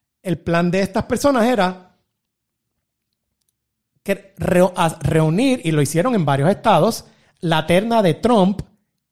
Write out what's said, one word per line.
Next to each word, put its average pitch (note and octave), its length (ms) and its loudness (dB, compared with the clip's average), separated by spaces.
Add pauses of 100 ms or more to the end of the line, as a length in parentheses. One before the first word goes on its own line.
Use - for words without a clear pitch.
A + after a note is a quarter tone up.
(220)
El F3 160 -4
plan F3 320 -2
de F#3+ 120 0
estas G3 220 -4
personas B3 420 0
era F#3 360 -2 (2250)
que - 360 -8
reo-, F3+ 380 2
a, E3 240 -2
reunir, D#3+ 640 0
y E3 80 -2
lo D3+ 100 0
hicieron F3 320 -2
en F#3+ 100 0
varios C#3 260 0
estados, G3+ 540 0 (360)
la D#3+ 260 -2
terna A3 360 2
de E3+ 120 2
Trump G3+ 480 0 (500)